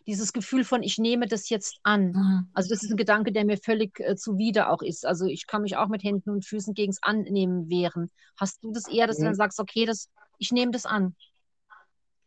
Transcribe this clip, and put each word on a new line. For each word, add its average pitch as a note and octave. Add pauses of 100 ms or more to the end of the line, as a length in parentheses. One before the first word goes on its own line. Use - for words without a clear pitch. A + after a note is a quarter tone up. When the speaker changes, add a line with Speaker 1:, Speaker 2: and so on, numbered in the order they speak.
Speaker 1:
dieses G#3
Gefühl B3+
von, A#3
ich G3+
nehme A#3
das G3+
jetzt -
an. G3
Speaker 2:
Mhm. F#3+
Speaker 1:
Also F#3+
das A3
ist G#3
ein G#3+
Gedanke, G#3+
der G#3+
mir G#3
völlig, A3
äh, G3
zuwider G#3
auch D#3+
ist. -
Also F3
ich F3
kann G#3
mich F#3+
auch G#3+
mit G3+
Händen G3+
und G3+
Füßen G#3
gegens G3
Annehmen F#3
wehren. F3 (260)
Hast -
du A3
das A3+
eher, A3+
dass D#3
du D#3
Speaker 3:
Mhm. -
Speaker 1:
dann -
sagst, G3+
okay, A3+
das, A3 (280)
ich -
nehme B3
das B3
an? F#3+ (1120)